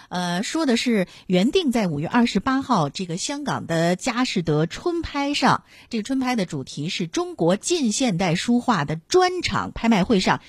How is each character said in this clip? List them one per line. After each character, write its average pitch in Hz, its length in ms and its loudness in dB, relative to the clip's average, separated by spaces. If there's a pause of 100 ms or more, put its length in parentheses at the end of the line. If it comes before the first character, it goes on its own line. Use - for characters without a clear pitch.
呃， 175 360 -4
说 320 220 -2
的 233 120 2
是 214 300 0 (200)
原 185 240 2
定 339 200 2
在 226 160 0
五 143 120 -2
月 156 80 -4
二 233 180 4
十 208 140 0
八 269 220 0
号 202 260 2
这 185 180 -6
个 175 120 -6
香 285 260 -6
港 143 240 -4
的 170 300 2
佳 247 260 -2
士 190 180 -2
得 160 260 2
春 339 340 -4
拍 285 320 -4
上， 233 320 2 (240)
这 233 80 -4
个 208 60 -4
春 269 160 -4
拍 254 180 -2
的 185 80 0
主 139 180 -8
题 143 240 -8
是 185 200 -4
中 349 280 -4
国 175 220 4
近 294 340 0
现 220 260 0
代 190 180 2
书 240 260 2
画 180 240 0
的 156 100 -4
专 359 460 2
场 - 320 -4
拍 - 160 -2
卖 190 160 4
会 196 160 2
上， - 280 2